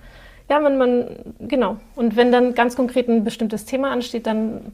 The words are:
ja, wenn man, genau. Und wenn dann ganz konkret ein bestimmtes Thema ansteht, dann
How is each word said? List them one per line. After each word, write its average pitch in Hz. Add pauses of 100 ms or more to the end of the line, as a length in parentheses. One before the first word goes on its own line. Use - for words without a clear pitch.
(500)
ja, 294
wenn 277
man, 247 (320)
genau. 220 (180)
Und 233
wenn 240
dann 247
ganz 240
konkret 247
ein 226
bestimmtes 220
Thema 269
ansteht, 240
dann 220